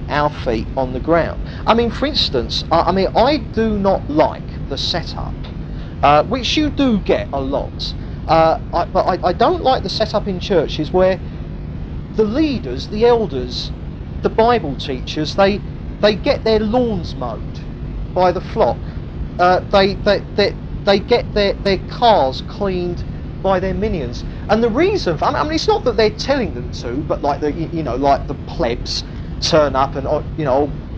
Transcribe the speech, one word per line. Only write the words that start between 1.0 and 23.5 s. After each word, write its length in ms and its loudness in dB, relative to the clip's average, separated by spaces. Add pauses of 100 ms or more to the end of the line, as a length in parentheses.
I 100 -2
mean, 160 0
for 160 -2
instance, 640 -2
I, 100 4
I 100 2
mean, 240 2
I 220 4
do 400 -2
not 320 0
like 580 0
the 100 -6
setup, 560 -4 (680)
uh, 220 6
which 320 -2
you 140 2
do 280 2
get 320 0
a 80 -2
lot. 540 -4 (340)
Uh, 320 4 (140)
I, 120 0
but 160 0
I, 280 0
I 40 0
don't 300 2
like 200 2
the 60 -4
setup 380 -2
in 120 -4
churches 520 0
where 280 4 (960)
the 80 2
leaders, 640 -2
the 180 0
elders, 680 0 (500)
the 80 2
Bible 460 2
teachers, 600 -4
they, 240 4 (420)
they 140 4
get 280 0
their 160 4
lawns 560 0
mowed 440 -6 (540)
by 180 6
the 100 -2
flock. 360 2 (640)
Uh, 200 6 (120)
they, 240 4
they, 240 2 (160)
they, 200 2 (300)
they 140 6
get 340 0
their, 200 2
their 260 0 (100)
cars 580 4
cleaned 560 -4 (380)
by 180 4